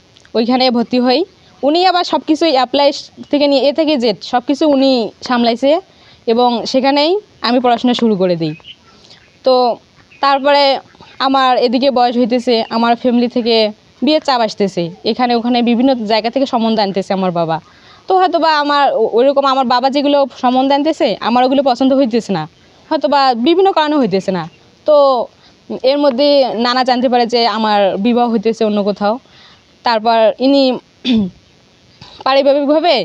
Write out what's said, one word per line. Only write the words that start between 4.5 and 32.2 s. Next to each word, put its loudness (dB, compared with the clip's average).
উনি 2
সামলাইছে 0
এবং 2
সেখানেই 0
আমি 0
পড়াশোনা 0
শুরু 0
করে 0
দিই। -4
তো 2
তারপরে 2
আমার 0
এদিকে 0
বয়স 0
হইতেছে, 0
আমার 0
ফ্যামিলি 0
থেকে -2
বিয়ের 2
চাপ -2
আসতেছে, -2
এখানে -2
ওখানে 0
বিভিন্ন 2
জায়গা -2
থেকে -2
সম্বন্ধ -2
আনতেছে -4
আমার -2
বাবা। -2
তো 0
হয়তোবা 0
আমার 0
ও-, 0
ওইরকম 2
আমার 0
বাবা 0
যেগুলো 0
সম্বন্ধ 0
আনতেছে, 0
আমার 0
ওগুলো 2
পছন্দ 0
হইতেছে 0
না, -4
হয়তোবা 0
বিভিন্ন 2
কারণে 0
হইতেছে -2
না। -4
তো 4
এর 0
মধ্যে 2
নানা -2
জানতে 0
পারে 2
যে -2
আমার 0
বিবাহ 0
হইতেছে -2
অন্য -2
কোথাও। -2
তারপর 0
ইনি 2
<clears throat> -8